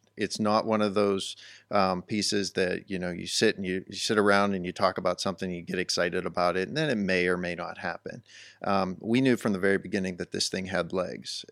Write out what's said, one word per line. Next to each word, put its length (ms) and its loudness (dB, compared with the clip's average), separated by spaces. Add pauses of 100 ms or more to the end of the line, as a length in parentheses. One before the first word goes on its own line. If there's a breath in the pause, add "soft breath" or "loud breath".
(180)
It's 200 -4
not 280 2
one 160 2
of 100 2
those, 440 0 (340 soft breath)
um, 320 2
pieces 500 -2
that, 380 -2
you 80 -4
know, 120 -4
you 160 -8
sit 300 2
and 80 -6
you, 240 -2
you 80 -12
sit 220 0
around 340 6
and 140 -4
you 60 -4
talk 260 2
about 240 -2
something, 280 -4
you 120 -6
get 160 -6
excited 480 -2
about 320 0
it, 100 -2
and 80 -8
then 140 0
it 80 0
may 300 2
or 100 2
may 160 -4
not 240 -8
happen. 440 -8 (400 soft breath)
Um, 380 0
we 220 2
knew 160 4
from 160 0
the 40 -2
very 200 4
beginning 380 -4
that 160 -8
this 180 -2
thing 160 -4
had 260 -2
legs, 600 -6